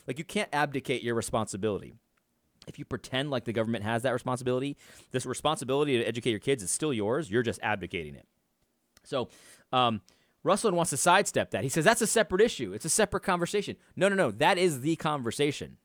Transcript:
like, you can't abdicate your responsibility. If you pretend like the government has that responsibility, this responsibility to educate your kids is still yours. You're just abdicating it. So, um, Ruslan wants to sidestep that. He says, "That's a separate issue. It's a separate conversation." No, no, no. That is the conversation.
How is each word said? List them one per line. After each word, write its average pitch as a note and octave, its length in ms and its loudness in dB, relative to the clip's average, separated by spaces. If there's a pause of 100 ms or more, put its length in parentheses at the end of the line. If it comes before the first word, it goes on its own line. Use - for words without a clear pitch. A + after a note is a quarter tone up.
like, C3+ 140 -8
you E3 60 -6
can't G3+ 280 -4
abdicate C#3 480 0
your A#2 140 -2
responsibility. G#2+ 800 -2 (720)
If - 120 -16
you D3 60 -10
pretend C3 460 -6
like B2+ 120 -4
the A#2+ 80 -6
government A2 320 -2
has A2+ 200 -2
that C3 100 2
responsibility, B2+ 640 -2 (340)
this B2+ 140 -2
responsibility C#3 720 0
to A2+ 80 2
educate A2+ 240 -2
your G#2+ 100 0
kids C3+ 240 0
is E2+ 80 -4
still D#3 220 0
yours. A2+ 360 -2
You're A#2 140 2
just A2 180 -2
abdicating F#2 540 -4
it. B1 100 -20 (800)
So, B2+ 240 -4 (460)
um, A#2+ 280 4 (440)
Ruslan G3+ 280 2
wants E3+ 180 2
to C#3+ 60 -2
sidestep F3 540 4
that. G2+ 120 -2
He C3+ 60 -2
says, D#3 140 0
"That's A3 180 6
a A3 60 0
separate G3 320 0
issue. G3 320 2
It's G#2 140 -8
a D#3+ 40 -4
separate - 340 0
conversation." F3 520 -2 (220)
No, F3+ 100 4
no, G3 80 2
no. E3 160 2
That C3+ 260 4
is F3 220 2
the D#3 160 0
conversation. D3 880 -2